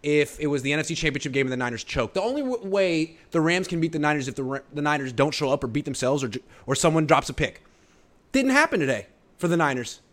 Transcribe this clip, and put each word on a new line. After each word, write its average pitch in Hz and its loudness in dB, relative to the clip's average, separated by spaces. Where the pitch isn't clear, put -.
if 147 0
it 151 -2
was 143 0
the 135 -2
N 151 0
F 151 -2
C 165 -6
Championship 147 -2
game 135 0
and 127 -4
the 127 -4
Niners 123 -4
choked. 120 -4
The 190 0
only 254 -2
w-, 254 -4
way 175 0
the 165 2
Rams 175 2
can 175 -2
beat 160 0
the 160 -4
Niners 147 0
if 123 -8
the 139 -4
Ra-, 135 -6
the 147 -6
Niners 147 -2
don't 135 2
show 143 0
up 139 0
or - -4
beat 120 -4
themselves 131 0
or 127 -2
j-, 107 -8
or 135 0
someone 160 4
drops 143 4
a 131 -8
pick. - -4
Didn't 269 2
happen 294 4
today 131 -2
for 180 0
the 170 2
Niners. 135 0